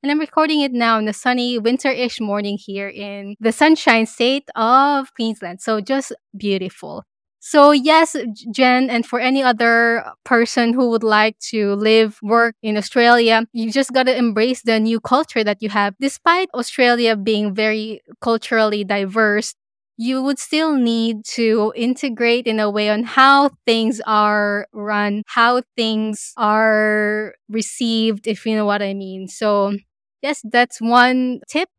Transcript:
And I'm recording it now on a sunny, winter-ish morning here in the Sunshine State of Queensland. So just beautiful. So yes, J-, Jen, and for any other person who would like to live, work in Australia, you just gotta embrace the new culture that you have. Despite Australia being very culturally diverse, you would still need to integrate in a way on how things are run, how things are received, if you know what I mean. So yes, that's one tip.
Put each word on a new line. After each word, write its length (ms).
And 80
I'm 80
recording 420
it 120
now 240
on 100
a 60
sunny, 460
winter-ish 640
morning 380
here 300
in 500
the 140
Sunshine 540
State 500
of 580
Queensland. 460
So 200
just 320
beautiful. 680
So 300
yes, 420
J-, 400
Jen, 380
and 160
for 120
any 240
other 600
person 500
who 160
would 120
like 360
to 240
live, 480
work 400
in 140
Australia, 760
you 180
just 200
gotta 240
embrace 460
the 160
new 220
culture 420
that 200
you 80
have. 300
Despite 520
Australia 640
being 380
very 480
culturally 640
diverse, 680
you 260
would 160
still 380
need 560
to 420
integrate 720
in 140
a 100
way 200
on 140
how 460
things 400
are 680
run, 540
how 360
things 600
are 1000
received, 760
if 180
you 100
know 120
what 160
I 100
mean. 360
So 440
yes, 220
that's 340
one 680
tip. 300